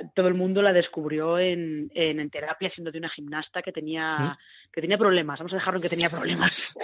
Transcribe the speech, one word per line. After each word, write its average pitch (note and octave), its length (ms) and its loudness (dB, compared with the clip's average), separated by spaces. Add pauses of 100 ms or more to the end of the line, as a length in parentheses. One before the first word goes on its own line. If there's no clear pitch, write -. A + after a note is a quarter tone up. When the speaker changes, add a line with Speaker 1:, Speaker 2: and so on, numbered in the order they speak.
(140)
Speaker 1:
todo F#3 140 4
el F#3 60 4
mundo F#3 280 2
la G3+ 120 6
descubrió D#3+ 680 2
en, E3 560 -2
en, D#3 240 2
En D3+ 100 -4
Terapia, D#3+ 400 -6
siendo E3 220 -10
de D#3+ 80 -8
una E3 80 -6
gimnasta D3+ 540 -8
que F#3 100 -8
tenía, D#3+ 460 -4
Speaker 2:
¿Mm? - 560 -6
Speaker 1:
que E3 80 -6
tenía F#3+ 160 2
problemas. F3 420 4
Vamos E3+ 140 -8
a - 20 0
dejarlo F#3 220 0
en F3+ 60 -4
que F3+ 40 0
tenía E3+ 220 0
problemas. E3+ 420 0 (320)